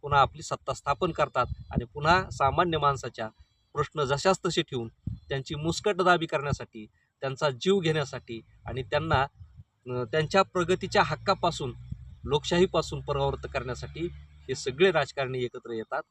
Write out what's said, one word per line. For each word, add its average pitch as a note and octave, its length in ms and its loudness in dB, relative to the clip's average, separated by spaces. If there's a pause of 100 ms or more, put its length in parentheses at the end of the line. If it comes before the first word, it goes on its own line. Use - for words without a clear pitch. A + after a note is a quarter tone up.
पुन्हा C#3+ 200 4
आपली C3+ 200 2
सत्ता - 320 -6
स्थापन D3+ 380 0
करतात C3+ 340 0 (260)
आणि B2 140 -2
पुन्हा E3 440 2
सामान्य D#3 480 2
माणसाच्या C3 520 -2 (440)
प्रश्न D3 300 -2
जशाच C#3+ 420 2
तसे E3+ 160 0
ठेवून A#2+ 260 -4 (420)
त्यांची C#3 260 -6
मुस्कटदाबी E3+ 720 2
करण्यासाठी, C#3 600 -4 (360)
त्यांचा C3+ 280 0
जीव F#3 300 2
घेण्यासाठी C#3 640 -4 (240)
आणि B2 180 -6
त्यांना, D3 380 2 (680)
अ, B2+ 140 -2
त्यांच्या D#3 380 2
प्रगतीच्या F#3 640 2
हक्कापासून, D#3+ 680 -2 (500)
लोकशाहीपासून D#3 760 2
परावृत्त C#3 520 -2
करण्यासाठी B2+ 540 -6 (400)
हे C3 80 -4
सगळे C#3+ 360 2
राजकारणी C3 520 0
एकत्र A#2+ 280 -8
येतात A#2 400 -4